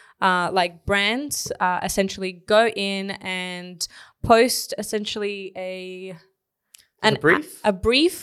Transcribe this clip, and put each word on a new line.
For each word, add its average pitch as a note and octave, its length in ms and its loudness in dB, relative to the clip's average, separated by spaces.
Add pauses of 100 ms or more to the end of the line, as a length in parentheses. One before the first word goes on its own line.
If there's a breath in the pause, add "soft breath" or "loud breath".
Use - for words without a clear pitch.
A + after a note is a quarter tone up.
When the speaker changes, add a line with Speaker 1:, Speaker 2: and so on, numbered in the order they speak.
(200 loud breath)
Speaker 1:
uh, F3+ 320 2
like, F3 340 0
brands, G#3+ 720 0
uh, F3+ 240 0
essentially F#3+ 500 -2
go G#3+ 360 2
in G3 420 -4
and F3+ 760 -8 (380 loud breath)
post A#3 560 4
essentially G#3 800 -6
a F#3 600 -10 (840 soft breath)
Speaker 2:
Like G#3+ 120 4
a - 20 2
Speaker 1:
an - 60 -6
Speaker 2:
brief? F#3 440 2
Speaker 1:
a G#3 80 4
brief B3 500 2